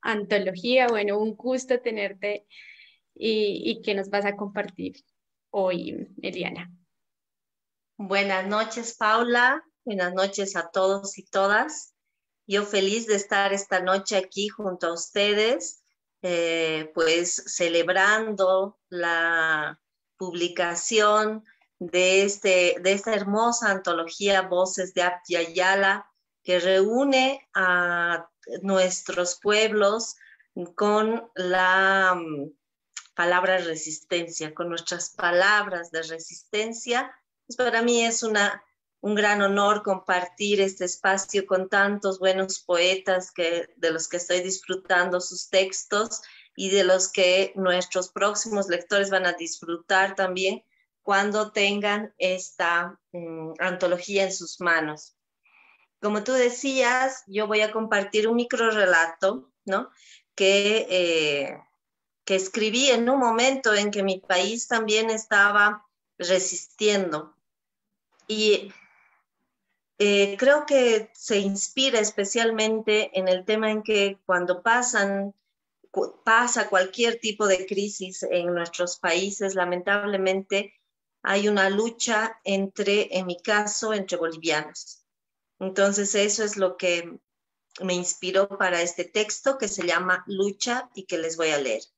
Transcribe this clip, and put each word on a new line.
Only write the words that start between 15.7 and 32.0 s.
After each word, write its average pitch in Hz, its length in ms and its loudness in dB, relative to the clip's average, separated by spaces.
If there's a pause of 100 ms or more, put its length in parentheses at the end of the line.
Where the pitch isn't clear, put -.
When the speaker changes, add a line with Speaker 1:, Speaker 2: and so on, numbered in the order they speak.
Speaker 2:
eh, 165 680 -2
pues 170 540 0
celebrando 190 1400 2
la 165 920 0 (360)
publicación 190 1300 0 (340)
de, 185 460 4
este, 185 560 2
de 185 120 2
esta 202 220 -2
hermosa 214 560 0
antología 190 720 0
Voces 185 500 -2
de 180 100 0
Abya 175 400 -2 (120)
Yala, 196 560 2 (320)
que 180 160 2
reúne 262 960 2
a 175 760 0 (340)
nuestros 180 760 0
pueblos 208 760 2 (580)
con 214 640 0
la, 185 800 4